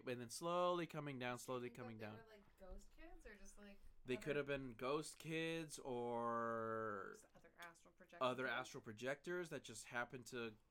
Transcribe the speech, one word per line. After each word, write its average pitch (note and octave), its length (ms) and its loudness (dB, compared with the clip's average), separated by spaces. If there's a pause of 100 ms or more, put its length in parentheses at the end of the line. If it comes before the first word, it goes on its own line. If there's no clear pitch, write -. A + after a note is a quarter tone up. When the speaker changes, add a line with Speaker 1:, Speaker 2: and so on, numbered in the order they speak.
Speaker 1:
and B2 100 2
then A#2+ 100 -4
slowly F3 580 4
coming D3 320 -2
down, B2 180 2
Speaker 2:
Do - 40 -6
you - 40 -8
Speaker 1:
slowly B2+ 240 2
Speaker 2:
think A#2+ 60 -10
that B2+ 80 -6
Speaker 1:
coming A2+ 160 -6
Speaker 2:
they A2 60 -4
Speaker 1:
down. G#2+ 80 -4
Speaker 2:
were, A2 200 -12
like, G#3 100 -18 (160)
ghost F#3+ 380 -8
kids E4 280 -12
or G#3+ 140 -12
just, G3+ 200 -12
like, G3+ 180 -12 (300)
Speaker 1:
They B2+ 80 4
Speaker 2:
other - 80 -2
Speaker 1:
could D3 140 2
have C#3 100 2
been C3+ 300 0
ghost D3 420 2
kids D#3+ 680 0
or A#2 1400 4
Speaker 2:
Just - 160 -20
other E3+ 120 -18 (100)
astral E3+ 380 -14
projectors. F3 240 -6
Speaker 1:
other B2+ 260 4
astral B2 340 -2
projectors C#3+ 680 -4
that C#3+ 140 -6
just A2 240 -8
happened A#2+ 400 -2
to A#2 240 -2 (200)